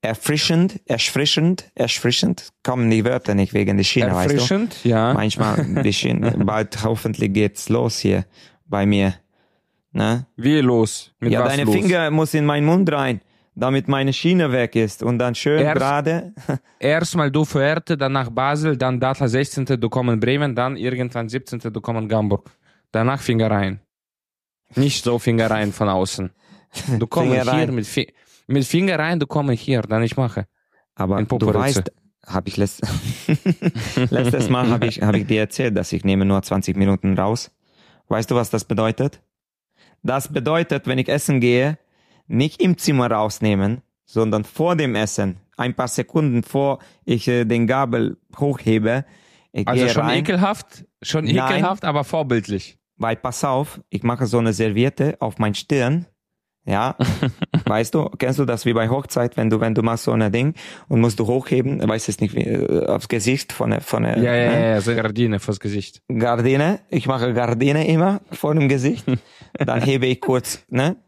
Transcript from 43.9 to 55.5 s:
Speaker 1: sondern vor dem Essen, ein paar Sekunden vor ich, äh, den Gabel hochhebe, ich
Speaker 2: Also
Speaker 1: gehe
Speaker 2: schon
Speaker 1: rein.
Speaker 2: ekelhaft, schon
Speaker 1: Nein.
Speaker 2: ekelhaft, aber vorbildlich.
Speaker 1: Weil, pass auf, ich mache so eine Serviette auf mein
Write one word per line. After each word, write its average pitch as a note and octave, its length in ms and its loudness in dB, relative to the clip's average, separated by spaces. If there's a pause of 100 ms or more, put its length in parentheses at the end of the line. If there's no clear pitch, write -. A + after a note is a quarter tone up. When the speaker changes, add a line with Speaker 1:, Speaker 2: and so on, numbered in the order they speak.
Speaker 1:
sondern G#2+ 400 0
vor E3+ 320 0
dem C3+ 180 0
Essen, G2+ 440 -2 (180)
ein B2 180 -4
paar B2+ 140 -4
Sekunden B2+ 560 0
vor C#3 340 -2 (260)
ich, A#2+ 240 -2
äh, A#2+ 160 2
den A#2 220 2
Gabel A#2+ 500 0 (220)
hochhebe, A#2+ 680 0 (480)
ich - 140 -4
Speaker 2:
Also B2 180 2
Speaker 1:
gehe A#2+ 80 2
Speaker 2:
schon A2+ 120 0
Speaker 1:
rein. A#2+ 160 0
Speaker 2:
ekelhaft, F#3+ 640 -2 (180)
schon D#3 220 -2
Speaker 1:
Nein. - 100 2 (180)
Speaker 2:
ekelhaft, F#3 320 0
aber D3 200 0
vorbildlich. A#2+ 720 -4 (180)
Speaker 1:
Weil, A2+ 200 -2
pass - 280 -6
auf, C#3 360 -2 (100)
ich - 120 -4
mache A#2+ 240 0
so A#2+ 120 2
eine A2+ 140 2
Serviette A2+ 680 0
auf A2 180 -6
mein G#2+ 160 0